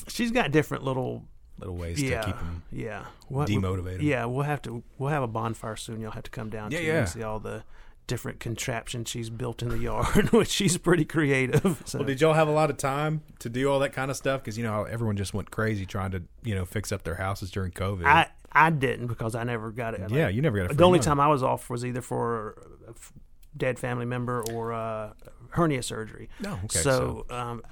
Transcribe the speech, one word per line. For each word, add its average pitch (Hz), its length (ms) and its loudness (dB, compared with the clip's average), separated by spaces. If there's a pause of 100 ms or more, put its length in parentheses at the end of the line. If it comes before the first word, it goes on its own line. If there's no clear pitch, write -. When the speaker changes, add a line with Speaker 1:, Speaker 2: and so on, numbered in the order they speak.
Speaker 1:
She's 240 220 -2
got 220 200 2
different 143 340 4
little 123 440 -2 (280)
Speaker 2:
little 90 200 -8
ways 85 260 -2
Speaker 1:
Yeah, 127 180 0
Speaker 2:
to 110 60 -2
keep 95 100 -2
'em 85 260 -6 (100)
Speaker 1:
yeah. 113 320 -8 (240)
What, 139 200 0
Speaker 2:
demotivated? 92 540 0
Speaker 1:
yeah, 127 220 2
we'll 123 180 0
have 143 200 0
to. 117 200 -8 (160)
We'll 135 120 -2
have 151 120 0
a 123 60 0
bonfire 113 480 -4
soon. 113 240 -10
You'll 110 100 -8
have 113 140 -10
to - 80 -12
come 110 180 -8
down 110 220 -6
Speaker 2:
Yeah, 160 80 -2
Speaker 1:
to 165 40 -4
Speaker 2:
yeah. 156 140 2
Speaker 1:
and 117 100 2
see 110 140 -6
all 110 160 -4
the 107 240 -8 (460)
different 120 320 -4
contraptions 117 680 -6
she's 117 220 -6
built 120 320 -6
in 120 60 -2
the 117 100 0
yard, 117 540 4
<laughs> - 0 -
which - 160 6
she's 185 280 4
pretty 170 280 4
creative. 139 840 2
So. - 140 -6
Speaker 2:
Well, 139 80 0
did 131 120 0
y'all 156 140 8
have 156 140 6
a 151 40 2
lot 151 180 4
of - 60 -2
time 151 460 0 (160)
to - 100 -8
do 131 220 2
all 139 80 4
that 135 140 2
kind 135 180 -2
of 131 60 -4
stuff? 135 260 -2
'Cause 107 160 -6
you 117 60 -2
know 110 80 0
how 107 100 0
everyone 110 340 0
just 98 160 -2
went 95 200 -4
crazy 110 340 0
trying 95 240 -4
to, 92 140 -6 (180)
you 107 140 -2
know, 92 80 0
fix 101 260 -6
up 101 140 -4
their 82 100 -4
houses 95 380 -4
during 95 180 -4
covid. 95 340 -4
Speaker 1:
I, 147 220 6 (240)
I 156 200 6
didn't 123 360 0
because 117 300 -4
I 117 80 -4
never 113 260 -4
got 113 240 -6
it. 101 60 -8 (100)
Speaker 2:
Yeah, 143 160 2
Speaker 1:
Like, 95 80 0
Speaker 2:
you 120 80 0
never 139 160 2
got 92 60 0
it 90 60 0
Speaker 1:
the 147 40 -2
Speaker 2:
free 156 100 8
Speaker 1:
only 180 140 10
Speaker 2:
money. - 80 4
Speaker 1:
time 147 140 4
I 143 80 6
was 139 160 4
off 123 260 -2
was 123 160 -4
either 123 160 -4
for 117 580 -4 (280)
a - 20 -18
f-, - 220 -20 (440)
dead 131 220 0
family 123 280 -4
member 123 360 -2 (100)
or, 117 200 -4
uh, 110 400 -6 (420)
hernia 151 280 2
surgery. 110 460 -8 (180)
Speaker 2:
Oh, 165 180 -6
okay, - 140 -2
Speaker 1:
So, 127 500 0
Speaker 2:
so 123 80 -8
Speaker 1:
um, 120 360 -6